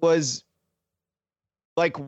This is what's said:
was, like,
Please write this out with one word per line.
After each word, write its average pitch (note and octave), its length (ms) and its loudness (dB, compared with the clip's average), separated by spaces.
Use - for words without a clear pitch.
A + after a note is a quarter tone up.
was, D#3+ 440 0
like, E3+ 320 0